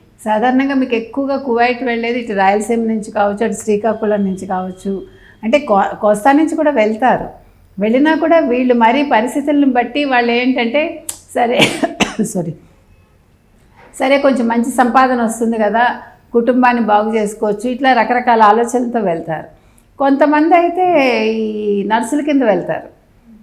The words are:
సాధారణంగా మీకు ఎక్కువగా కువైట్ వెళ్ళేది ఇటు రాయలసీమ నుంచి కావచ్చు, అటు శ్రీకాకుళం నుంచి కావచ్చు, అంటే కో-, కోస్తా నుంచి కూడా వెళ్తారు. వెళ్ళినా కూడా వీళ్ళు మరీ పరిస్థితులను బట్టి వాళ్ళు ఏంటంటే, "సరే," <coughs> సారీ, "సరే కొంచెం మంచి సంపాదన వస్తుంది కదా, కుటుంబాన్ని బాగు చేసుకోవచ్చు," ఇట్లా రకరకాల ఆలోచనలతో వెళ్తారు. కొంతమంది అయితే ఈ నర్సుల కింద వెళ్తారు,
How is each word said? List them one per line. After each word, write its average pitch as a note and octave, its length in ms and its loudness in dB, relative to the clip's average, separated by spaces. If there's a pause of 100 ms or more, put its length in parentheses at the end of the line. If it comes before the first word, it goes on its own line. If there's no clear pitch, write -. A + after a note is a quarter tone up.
(260)
సాధారణంగా B3+ 480 0
మీకు B3+ 220 -2
ఎక్కువగా C4+ 420 -4
కువైట్ B3 460 -2
వెళ్ళేది A#3 360 -4
ఇటు A3+ 140 -6
రాయలసీమ G#3+ 460 0
నుంచి A3 320 -4
కావచ్చు, G3+ 340 0
అటు G#3 80 -2
శ్రీకాకుళం G#3 720 -2
నుంచి F#3 200 -4
కావచ్చు, F#3 560 -6 (420)
అంటే B3 160 2
కో-, G#3 420 0
కోస్తా G#3 300 2
నుంచి D#4 240 2
కూడా D4+ 160 0
వెళ్తారు. A3 580 0 (500)
వెళ్ళినా C4 360 2
కూడా D#4+ 240 2
వీళ్ళు B3+ 340 0
మరీ A#3+ 380 2
పరిస్థితులను C#4 560 0
బట్టి B3 380 0
వాళ్ళు A#3+ 260 0
ఏంటంటే, B3 760 -2
"సరే," - 500 -2 (340)
<coughs> - 300 -4
సారీ, E3+ 280 -6 (1500)
"సరే C4+ 180 2
కొంచెం C4 300 2
మంచి A#3 240 0
సంపాదన B3+ 500 2
వస్తుంది A3+ 360 -2
కదా, A3+ 380 0 (380)
కుటుంబాన్ని A#3+ 480 2
బాగు G#3+ 340 0
చేసుకోవచ్చు," G#3 540 -2
ఇట్లా C4 240 2
రకరకాల A#3 480 2
ఆలోచనలతో A#3 580 2
వెళ్తారు. E3 460 -4 (540)
కొంతమంది D4 560 4
అయితే E4+ 580 2 (200)
ఈ G#3 540 -2
నర్సుల A#3+ 340 -2
కింద C#4 200 0
వెళ్తారు, F3 580 -2 (440)